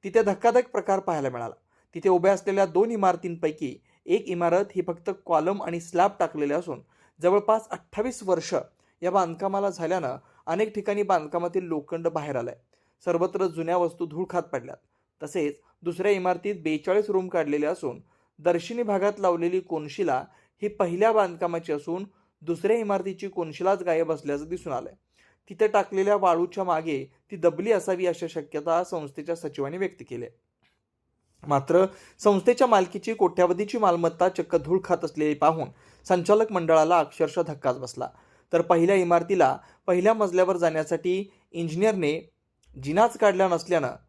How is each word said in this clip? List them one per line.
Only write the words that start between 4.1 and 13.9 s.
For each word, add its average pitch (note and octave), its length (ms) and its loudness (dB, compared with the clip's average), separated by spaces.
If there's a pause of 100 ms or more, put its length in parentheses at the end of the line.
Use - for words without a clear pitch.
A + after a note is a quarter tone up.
इमारत F3 380 2 (100)
ही F#3 120 -2
फक्त E3+ 240 -6 (140)
कॉलम F3 380 0
आणि E3+ 160 -6
स्लॅब F3 400 2
टाकलेले D3+ 340 -2
असून, E3 280 -6 (400)
जवळपास G#3 500 2
अठ्ठावीस A3+ 520 -8
वर्ष F3+ 300 -2 (480)
या F3+ 100 -2
बांधकामाला G3 580 -2
झाल्यानं, E3 460 -4 (300)
अनेक G#3+ 300 -2
ठिकाणी G3+ 280 -2
बांधकामातील F3 600 -2
लोखंड E3 440 -6
बाहेर D3+ 280 -4
आलंय. A#2+ 200 -6 (500)
सर्वत्र F3+ 400 0
जुन्या E3 320 -2
वस्तू E3+ 280 -2